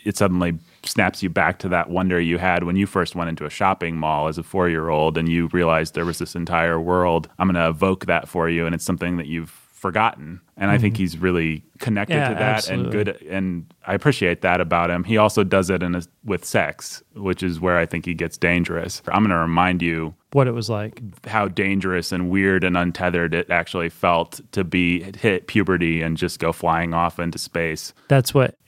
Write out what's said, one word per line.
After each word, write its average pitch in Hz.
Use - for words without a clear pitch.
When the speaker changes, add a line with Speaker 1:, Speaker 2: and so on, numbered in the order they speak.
Speaker 1:
it 104
suddenly 90
snaps -
you 92
back 87
to 98
that 87
wonder 90
you 85
had 87
when 87
you 98
first 90
went 85
into 80
a 73
shopping 90
mall 78
as 78
a 82
four-year-old 80
and 82
you 85
realized 82
there 85
was 85
this -
entire 85
world. 87
I'm 92
gonna 85
evoke 92
that 85
for 82
you, 85
and 82
it's 82
something 87
that 78
you've 80
forgotten." 92
And 101
I 104
think 110
Speaker 2:
Mm-hmm. 95
Speaker 1:
he's 82
really 82
connected 107
Speaker 2:
Yeah, 143
Speaker 1:
to 113
that 107
and 95
Speaker 2:
absolutely. -
Speaker 1:
good, 78
and 92
I 90
appreciate 101
that 90
about 85
him. 87
He 107
also 107
does 95
it 90
in 87
a, 87
with 95
sex, -
which 95
is 85
where 90
I 85
think 82
he 87
gets 82
dangerous. 87
"I'm 104
gonna 95
remind 85
you 82
Speaker 2:
What 135
it 120
was 110
like. 107
Speaker 1:
how 107
dangerous 95
and 90
weird 95
and 90
untethered 87
it 85
actually 85
felt 85
to 98
be, 87
hit 95
puberty 85
and 80
just -
go 82
flying 82
off 85
into 85
space." -
Speaker 2:
That's 135
what 131